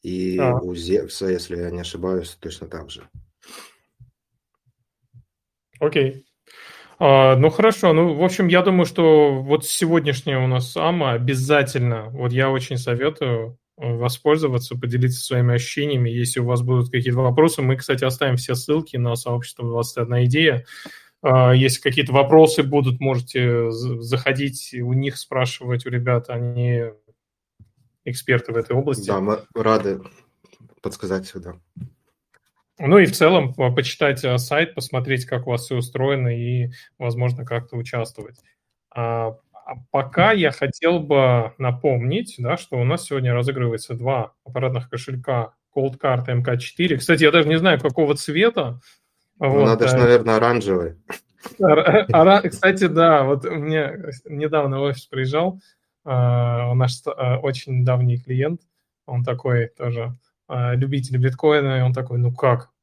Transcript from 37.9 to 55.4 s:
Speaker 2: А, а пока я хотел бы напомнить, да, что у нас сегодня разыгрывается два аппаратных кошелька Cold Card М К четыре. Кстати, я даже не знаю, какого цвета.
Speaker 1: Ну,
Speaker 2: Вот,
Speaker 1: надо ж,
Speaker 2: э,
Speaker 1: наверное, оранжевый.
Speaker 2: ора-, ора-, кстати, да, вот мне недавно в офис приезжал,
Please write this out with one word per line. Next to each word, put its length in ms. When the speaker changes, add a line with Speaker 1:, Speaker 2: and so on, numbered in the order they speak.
Speaker 2:
А, 420
а 220
пока 400
я 200
хотел 480
бы 580
напомнить, 840
да, 180
что 220
у 40
нас 220
сегодня 280
разыгрывается 600
два 400
аппаратных 440
кошелька 640
Cold 240
Card 300
М 140
К 140
четыре. 400
Кстати, 260
я 80
даже 180
не 100
знаю, 200
какого 360
цвета. 640
Speaker 1:
Ну, 100
Speaker 2:
Вот, 40
Speaker 1:
надо 240
ж, 60
Speaker 2:
э, 40
Speaker 1:
наверное, 400
оранжевый. 580
Speaker 2:
ора-, 520
ора-, 380
кстати, 380
да, 360
вот 220
мне 480
недавно 540
в 40
офис 240
приезжал, 540